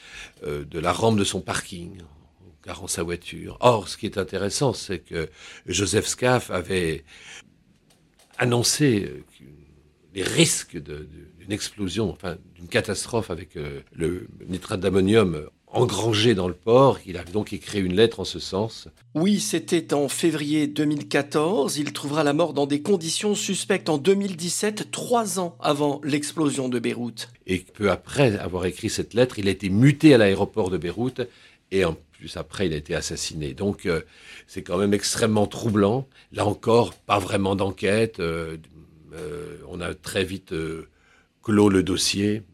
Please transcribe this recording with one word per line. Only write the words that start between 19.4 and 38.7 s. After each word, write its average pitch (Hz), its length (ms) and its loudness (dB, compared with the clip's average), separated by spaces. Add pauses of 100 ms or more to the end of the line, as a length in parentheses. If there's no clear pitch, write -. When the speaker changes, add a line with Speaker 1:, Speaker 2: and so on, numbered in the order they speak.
Speaker 2:
c'était 160 520 -2
en 143 140 2
février 151 580 0
deux 151 200 -2
mille 147 240 -2
quatorze. 151 680 0
Il 143 140 -4
trouvera 147 320 -2
la 147 80 4
mort 156 220 2
dans 143 120 2
des 143 160 -2
conditions 196 540 0
suspectes 196 540 -2
en 156 80 2
deux 143 160 4
mille 196 240 -2
dix-sept, 180 540 -4
trois 214 480 -2
ans 175 200 -4
avant 147 460 0
l'explosion 143 640 -2
de 123 100 -2
Beyrouth. 117 500 -6 (180)
Speaker 1:
Et 92 260 -2
peu 101 180 2
après 107 460 2
avoir 92 280 -4
écrit 95 240 -2
cette - 240 -4
lettre, 123 260 2
il 98 100 2
a - 20 2
été 95 180 -2
muté 139 440 8
à 127 40 10
l'aéroport 98 520 4
de 92 80 -2
Beyrouth 104 440 -4 (500)
et 95 120 4
en 82 140 0 (160)
plus - 240 -14
après, 82 300 -4
il 80 60 0
a 76 40 -2
été 73 180 -4
assassiné. 78 580 -6
Donc, 98 320 -4
euh, 82 160 0 (460)
c'est 92 160 -12
quand 90 140 -2
même 101 160 2
extrêmement 104 540 2
troublant. 107 600 0 (240)
Là 101 160 -2
encore, 110 460 2
pas - 260 0
vraiment 98 360 0
d'enquête. 101 640 0
Euh, 82 340 -4 (580)